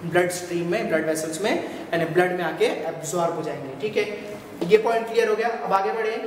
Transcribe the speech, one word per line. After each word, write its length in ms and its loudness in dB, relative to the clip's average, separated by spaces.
ब्लड 280 2
स्ट्रीम 400 -2
में, 180 0
ब्लड 160 2
वेसल्स 360 -2
में, 120 2
यानी 140 2
ब्लड 300 2
में 80 -2
आके 200 0
एब्जॉर्ब 720 -2
हो 80 -4
जाएंगे। 380 -8
ठीक 160 -4
है, 60 4
ये 100 10
पॉइंट 280 2
क्लियर 220 4
हो 60 2
गया। 120 2
अब 100 0
आगे 180 2
बढ़े। 360 -2